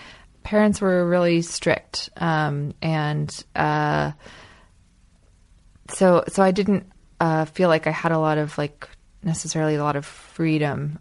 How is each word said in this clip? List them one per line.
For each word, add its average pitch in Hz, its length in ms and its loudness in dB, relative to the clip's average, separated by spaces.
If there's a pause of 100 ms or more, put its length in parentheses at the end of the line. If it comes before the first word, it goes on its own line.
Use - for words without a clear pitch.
(440)
parents 214 380 2
were 180 260 2
really 175 340 4
strict, - 760 -4
um, 151 640 -2
and, 151 480 -2 (260)
uh, 151 560 0 (1800)
so, 180 380 4
so - 160 -2
I 190 80 6
didn't, 196 340 0 (340)
uh, 156 260 0
feel 180 240 0
like 160 180 2
I 156 40 0
had 165 200 -2
a 160 80 2
lot 156 180 2
of, 151 200 -4
like, - 320 -8 (340)
necessarily 160 520 -2
a 147 80 -2
lot 147 120 -2
of 143 100 -6
freedom, 151 960 -2